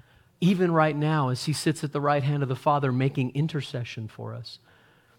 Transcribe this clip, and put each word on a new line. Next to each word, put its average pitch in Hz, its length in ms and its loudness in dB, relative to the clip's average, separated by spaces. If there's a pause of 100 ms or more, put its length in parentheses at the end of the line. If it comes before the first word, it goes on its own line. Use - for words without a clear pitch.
(400)
even 175 320 4
right 156 240 4
now 151 320 2
as 127 160 -2
he 151 80 0
sits 151 320 -2
at 147 80 -6
the 147 80 -2
right 143 220 2
hand 143 200 0
of 131 60 0
the 127 80 -2
Father 139 360 2
making 131 420 0
intercession 135 760 -4
for 110 240 -12
us, 117 260 -14 (600)